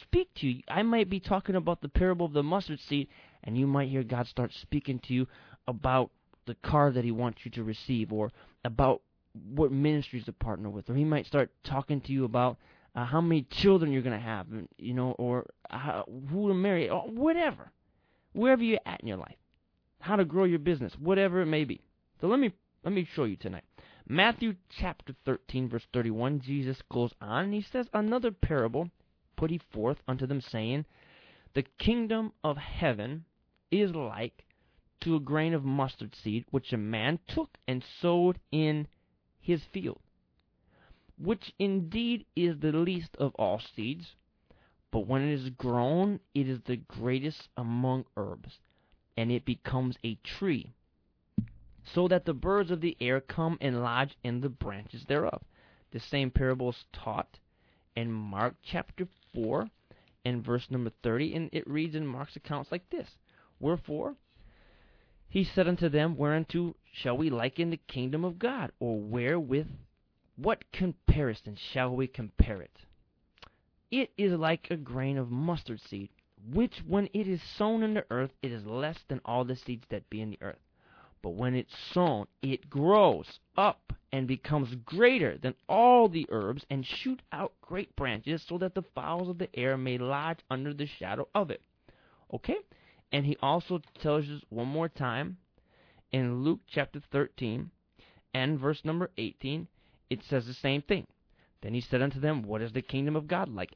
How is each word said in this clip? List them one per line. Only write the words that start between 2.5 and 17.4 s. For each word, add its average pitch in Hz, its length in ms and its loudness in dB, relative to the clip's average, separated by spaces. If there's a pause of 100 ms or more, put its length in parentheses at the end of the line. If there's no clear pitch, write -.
seed, 143 260 -2 (380)
and 110 120 -4
you 135 120 4
might 139 200 2
hear 135 140 0
God 120 240 -2
start - 260 -4
speaking 139 540 -4
to 127 80 -2
you 127 140 2 (400)
about 127 420 2 (360)
the 123 100 -8
car 143 340 4
that 123 140 2
He 120 80 2
wants 117 320 -2
you 117 80 -10
to 117 100 -6
receive, 110 500 -2
or 107 200 0 (320)
about 123 380 4 (520)
what 147 160 4
ministries 139 540 2
to 113 80 -8
partner 104 360 -4
with, 101 220 -6
or 123 60 0
He 143 80 4
might 156 220 2
start 139 260 2 (100)
talking 139 380 -2
to 131 120 -6
you 135 120 2
about, 123 320 2 (400)
uh, 120 80 -2
how 139 160 2
many 165 220 4
children 170 500 6
you're 131 100 2
gonna 117 160 -2
have, 110 320 -6
and, 110 180 -10 (100)
you 120 160 -6
know, 127 180 0
or 123 340 -2 (240)
how, 135 340 -6 (260)
who 202 180 0
to 190 60 6
marry, 180 360 2
or 170 120 0
whatever, 294 680 0 (640)